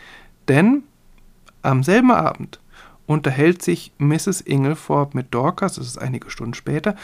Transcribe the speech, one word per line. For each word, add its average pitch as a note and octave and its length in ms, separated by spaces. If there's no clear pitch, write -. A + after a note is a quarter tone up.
Denn G#3 340
am C3 220
selben A#3 260
Abend D#3+ 480
unterhält D3+ 560
sich - 360
Misses D#3 420
Inglethorpe C#3+ 760
mit B2+ 160
Dorcas, D3+ 420
das B2+ 120
ist B2 120
einige B2+ 320
Stunden A#2+ 240
später, D3+ 500